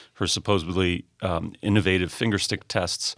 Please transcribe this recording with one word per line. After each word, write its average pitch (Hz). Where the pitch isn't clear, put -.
her 98
supposedly, 90
um, 82
innovative 92
fingerstick 104
tests -